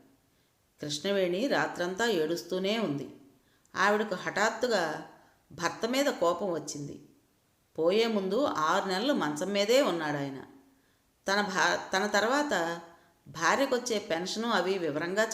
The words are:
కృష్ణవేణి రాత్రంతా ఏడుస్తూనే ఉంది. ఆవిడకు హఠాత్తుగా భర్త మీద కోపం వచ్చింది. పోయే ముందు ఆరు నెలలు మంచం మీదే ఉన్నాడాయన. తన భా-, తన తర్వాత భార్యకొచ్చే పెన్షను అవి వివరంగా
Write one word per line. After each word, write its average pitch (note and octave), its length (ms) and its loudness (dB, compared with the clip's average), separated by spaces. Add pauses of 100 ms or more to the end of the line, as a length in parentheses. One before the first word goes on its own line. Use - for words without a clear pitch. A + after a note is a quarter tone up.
(800)
కృష్ణవేణి F#3 640 -2
రాత్రంతా F3+ 600 0
ఏడుస్తూనే F#3 720 -2
ఉంది. D3 380 -4 (600)
ఆవిడకు G#3 380 2
హఠాత్తుగా F3+ 920 0 (460)
భర్త E3+ 360 -4
మీద C4+ 180 2
కోపం F3+ 460 0
వచ్చింది. - 560 -8 (680)
పోయే G3 280 4
ముందు G#3+ 380 2
ఆరు F#3 440 2
నెలలు G#3 240 2
మంచం F3+ 360 0
మీదే G3+ 340 4
ఉన్నాడాయన. C#3+ 640 -2 (840)
తన G3+ 120 2
భా-, F3+ 560 0
తన G3 100 2
తర్వాత G#3 760 0 (480)
భార్యకొచ్చే A3+ 720 0
పెన్షను F#3+ 500 -4
అవి F#3+ 300 0
వివరంగా E3+ 560 0